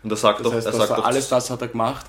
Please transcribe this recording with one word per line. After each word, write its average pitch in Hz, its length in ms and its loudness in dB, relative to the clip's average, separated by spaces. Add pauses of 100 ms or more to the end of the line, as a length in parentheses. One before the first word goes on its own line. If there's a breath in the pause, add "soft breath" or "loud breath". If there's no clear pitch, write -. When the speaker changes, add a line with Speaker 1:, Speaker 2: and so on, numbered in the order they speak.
Speaker 1:
Und 110 100 -8
er 104 60 0
sagt 107 220 4
Speaker 2:
Das 117 60 -6
Speaker 1:
doch, 117 80 2
Speaker 2:
heißt, 113 140 -2
Speaker 1:
er 107 40 0
Speaker 2:
dass 117 80 0
Speaker 1:
sagt 107 120 4
Speaker 2:
er - 60 0
Speaker 1:
doch 107 80 0
Speaker 2:
alles 131 240 0
Speaker 1:
zu 135 60 2
Speaker 2:
das 123 140 0
hat 120 120 -8
er 120 80 -4
gemacht, 117 400 -4